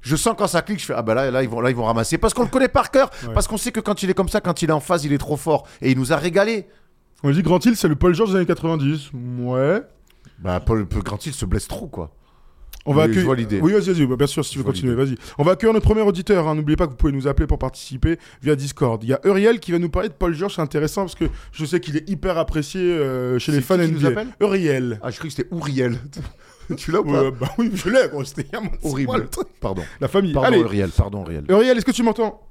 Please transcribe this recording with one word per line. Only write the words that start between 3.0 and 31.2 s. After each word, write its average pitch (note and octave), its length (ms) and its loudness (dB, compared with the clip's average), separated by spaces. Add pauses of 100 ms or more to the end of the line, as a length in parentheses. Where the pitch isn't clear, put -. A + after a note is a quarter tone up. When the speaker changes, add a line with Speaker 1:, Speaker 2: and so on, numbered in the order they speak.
Speaker 2:
Ouais. A3+ 60 -8
Speaker 1:
parce G#3+ 160 0
qu'on A3 80 -4
sait A#3+ 160 -4
que A3 80 -2
quand G#3 220 -2
il F#3 80 0
est F#3 40 4
comme F#3 140 0
ça, - 140 0
quand F3 180 -2
il E3 80 0
est D#3 40 4
en D3+ 80 2
phase, E3 260 -2
il C#3+ 80 2
est C#3+ 40 2
trop C#3+ 200 -2
fort. D3+ 280 0 (140)
Et C3 120 2
il B2+ 60 4
nous C3 140 0
a D#3+ 40 2
régalé. F#3+ 500 0 (560)
Speaker 2:
On C#3+ 80 4
dit D#3 100 4
Grand E3+ 240 2
Hill, A#3 100 6
c'est F#3+ 140 2
le D3+ 80 4
Paul F3 180 4
George G3 180 2
des F#3+ 40 2
années F3+ 80 4
quatre-vingt-dix. D#3+ 680 -2 (280)
Ouais. C3 400 0 (600)
Speaker 1:
Bah, F2+ 200 -2
Paul, A2 260 0
Paul G#2 160 -4
Grand G2+ 220 -8
Hill D3 80 -8
se - 140 -6
blesse G2 220 -2
trop, F#2+ 180 -10
quoi. - 280 -12 (720)
Speaker 2:
On D3 80 0
va D3+ 120 6
Speaker 1:
Oui, - 20 4
je - 60 4
Speaker 2:
accueillir F#3 160 4
Speaker 1:
vois C3 80 4
l'idée. G#2+ 260 -2
Speaker 2:
Oui, E3+ 100 4
vas-y, F#3+ 220 2
vas-y, D3+ 120 4
bah, B2+ 100 0
bien C#3 100 2
sûr, C#3+ 180 -2
si - 60 -8
tu - 60 -12
Speaker 1:
Je - 20 -8
Speaker 2:
veux C3+ 60 -4
Speaker 1:
vois C3+ 100 0
Speaker 2:
continuer, B2 200 0
Speaker 1:
l'idée. C3 220 0
Speaker 2:
vas-y. - 220 -18
On C#3+ 40 2
va F3 100 4
accueillir A3 200 2
notre A3 140 2
premier A3 160 4
auditeur, F#3 460 2
hein. D#3 60 0
N'oubliez D3+ 220 0
pas F3 80 2
que D3+ 60 -4
vous B2 80 -16
pouvez D3 140 2
nous C3+ 140 -2
appeler C#3+ 200 2
pour C#3+ 120 0
participer C3+ 600 -4 (240)
via D3 140 2
Discord. C3 460 -2
Il A2+ 60 -6
y B2+ 60 4
a - 100 -2
Uriel G3+ 340 4
qui F3 140 -6
va F3 60 2
nous E3+ 100 0
parler F3+ 220 -2
de - 40 -20
Paul E3+ 200 -2
George, G3 220 -6
c'est F3 40 -4
intéressant D#3 440 -2
parce - 100 -10
que E3+ 100 -2 (260)
je D#3 140 -8
sais E3+ 160 0
qu'il D3+ 160 -6
est D3+ 140 -4
hyper F3 260 -2
apprécié, D#3+ 460 -2
euh, C3 560 0
chez D3+ 140 -2
Speaker 1:
C'est D3 40 4
Speaker 2:
les C3+ 80 2
fans F#3 140 2
Speaker 1:
qui E3+ 80 4
qui D#3+ 60 2
nous C#3+ 120 0
Speaker 2:
N C3+ 80 4
B A#2+ 60 -2
A. - 20 -2
Speaker 1:
appelle ? A#3 220 -10
Speaker 2:
Uriel. C#3 600 0
Speaker 1:
Ah, B2+ 80 -6
je - 60 -10
croyais D3+ 180 -10
que - 80 -8
c'était - 120 -6
Ouriel. C3 440 -2
<laughs> C#3+ 100 -12 (680)
Tu D#3+ 140 -6
l'as F3+ 80 2
ou - 40 -2
pas ? C#3+ 200 2
Speaker 2:
Euh, C3+ 60 0
bah C3 280 -4
oui, A#3 160 0
je - 160 -4
l'ai, B3 180 4
gros, C#3+ 160 -4
c'était - 260 -8
il - 40 -10
y - 20 -4
a G#3+ 60 -4
mon G3 80 -4 (140)
Speaker 1:
Horrible. C#3 220 -2
Speaker 2:
mois, - 120 -2
le - 100 -4
truc. - 200 -8 (120)
Speaker 1:
Pardon. F#2+ 220 -4 (180)
Speaker 2:
La C#3 80 -2
famille. F#3+ 240 0
Speaker 1:
Pardon, C#3 160 2
Speaker 2:
Allez. A#3+ 120 6
Speaker 1:
Uriel, G2+ 280 0
pardon, G2+ 340 0